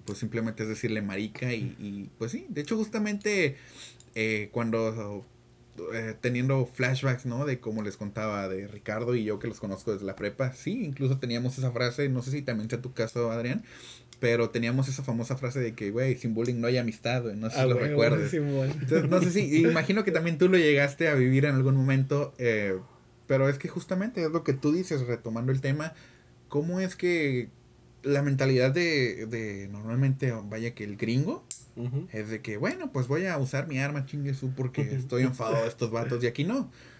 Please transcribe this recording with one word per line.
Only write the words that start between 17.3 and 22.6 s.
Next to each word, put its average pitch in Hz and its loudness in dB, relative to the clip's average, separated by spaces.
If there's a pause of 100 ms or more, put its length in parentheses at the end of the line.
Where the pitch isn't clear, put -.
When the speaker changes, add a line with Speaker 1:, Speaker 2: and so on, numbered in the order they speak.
Speaker 1:
no 110 -2
sé 123 -6
si 131 4
Speaker 2:
Ah, 131 6
Speaker 1:
lo 127 6
Speaker 2:
güey, 135 2
Speaker 1:
recuerdes. 143 4
Speaker 2:
Simón. 143 0
Speaker 1:
Entonces, 143 2
no 180 6
sé 180 4
si, 165 4
imagino 170 4
que 190 0
también 165 2
tú 180 6
lo 185 8
llegaste 147 6
a 147 4
vivir 131 6
en 143 4
algún 131 4
momento, 135 2
eh, 104 2 (480)